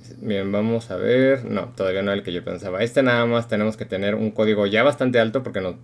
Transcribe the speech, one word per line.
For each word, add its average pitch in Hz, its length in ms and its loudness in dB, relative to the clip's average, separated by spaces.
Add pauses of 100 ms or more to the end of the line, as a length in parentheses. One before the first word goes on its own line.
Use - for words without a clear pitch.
(220)
Bien, 98 280 -2
vamos 113 400 0
a 92 60 -6
ver... 123 480 2
No, 104 320 -4
todavía 95 240 0
no 101 120 0
el 101 100 -2
que 90 100 -8
yo 87 100 -6
pensaba. 90 400 -6
Este 123 200 2
nada 120 240 4
más 117 220 0
tenemos 107 280 0
que 107 80 -8
tener 98 300 -2
un 107 160 -2
código 107 360 2
ya 107 160 2
bastante 127 380 2
alto 113 220 0
porque 104 180 -6
nos 92 240 -4